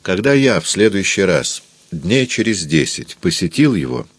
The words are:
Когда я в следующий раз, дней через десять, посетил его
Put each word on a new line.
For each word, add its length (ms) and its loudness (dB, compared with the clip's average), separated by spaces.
Когда 320 0
я 260 4
в 80 -6
следующий 540 0
раз, 400 0
дней 340 0
через 400 -2
десять, 520 -2
посетил 580 0
его 320 -6